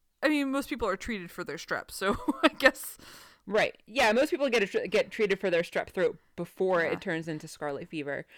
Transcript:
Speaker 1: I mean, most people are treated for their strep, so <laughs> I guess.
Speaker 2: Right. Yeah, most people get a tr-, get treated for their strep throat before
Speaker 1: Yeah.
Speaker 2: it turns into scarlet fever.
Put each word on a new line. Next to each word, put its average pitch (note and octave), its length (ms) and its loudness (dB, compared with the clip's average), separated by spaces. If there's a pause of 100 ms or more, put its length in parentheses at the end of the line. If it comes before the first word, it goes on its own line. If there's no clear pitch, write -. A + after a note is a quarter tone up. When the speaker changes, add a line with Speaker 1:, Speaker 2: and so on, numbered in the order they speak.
(220)
Speaker 1:
I C4+ 60 2
mean, C#4+ 240 2
most C#4 180 -2
people A#3 180 -4
are F#3+ 100 0
treated G3 340 -8
for F3+ 140 -10
their - 100 -6
strep, - 360 -6
so G3 260 0
<laughs> - 260 -2
I D4+ 60 8
guess. - 480 0 (500)
Speaker 2:
Right. G3 280 2 (120)
Yeah, A3 240 4
most C4 180 4
people C#4+ 200 0
get A3+ 140 2
a G3 40 -2
tr-, - 200 -2
get G3 240 2
treated G3 280 0
for G3 100 0
their E3+ 140 2
strep - 260 -4
throat - 300 0 (160)
before F3+ 480 0
Speaker 1:
Yeah. D#3 80 0
Speaker 2:
it F3 100 -4
turns E3 260 -4
into D#3 200 -8
scarlet D3 420 -6
fever. C#3+ 360 -6 (120)